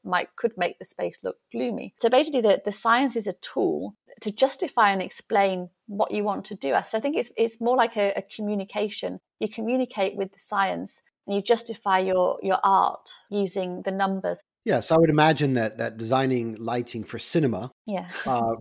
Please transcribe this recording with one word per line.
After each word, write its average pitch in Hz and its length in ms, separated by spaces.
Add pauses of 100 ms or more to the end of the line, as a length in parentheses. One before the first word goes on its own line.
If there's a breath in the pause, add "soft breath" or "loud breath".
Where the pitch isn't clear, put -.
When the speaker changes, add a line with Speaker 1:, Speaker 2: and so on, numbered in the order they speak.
Speaker 1:
might, 180 320
could - 220
make 180 220
the 185 60
space - 360
look - 160 (140)
gloomy." 233 500
So 226 80
basically, 277 320
the, 208 240
the 208 60
science 240 440
is 214 120
a 185 60
tool 185 640 (260)
to 214 100
justify 262 600
and 190 120
explain 190 640 (160)
what 202 260
you 208 120
want 190 220
to 214 100
do. 269 280
So - 140
I 220 40
think 285 140
it's, 240 220
it's 226 240
more 240 160
like 226 180
a, 202 180
a 196 100
communication. 208 960 (200)
You 220 100
communicate 226 680
with 196 160
the - 60
science 190 640 (240)
and 202 80
you 202 60
justify 208 580
your, 185 420
your 190 220
art - 480 (180)
using 185 540
the 196 80
numbers. 190 500 (220)
Speaker 2:
Yeah, 170 160
so - 160
I - 40
would 165 100
imagine 151 440
that, 113 240
that 113 200
designing 120 580
lighting 117 480
for 107 160
cinema 127 520 (140)
Speaker 1:
Yeah. 180 240 (160)
Speaker 2:
uh, 117 360